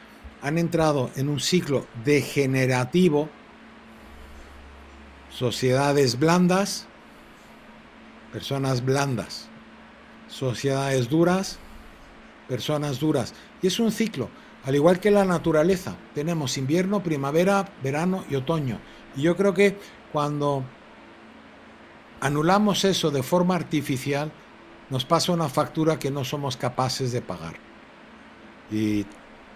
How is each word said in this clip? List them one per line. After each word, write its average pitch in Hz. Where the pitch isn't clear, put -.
han 147
entrado 160
en 139
un 143
ciclo 139
degenerativo, 135
sociedades 131
blandas, 180
personas 135
blandas, 131
sociedades 135
duras, 175
personas 143
duras. 147
Y 185
es 185
un 226
ciclo, 165
al 135
igual 175
que 208
la 202
naturaleza. 165
Tenemos 151
invierno, 185
primavera, 170
verano 165
y 143
otoño. 131
Y 135
yo 170
creo 196
que 196
cuando 147
anulamos 180
eso 180
de 139
forma 175
artificial, 143
nos 131
pasa 165
una 165
factura 156
que 139
no 139
somos 139
capaces 127
de 120
pagar. 82
Y 107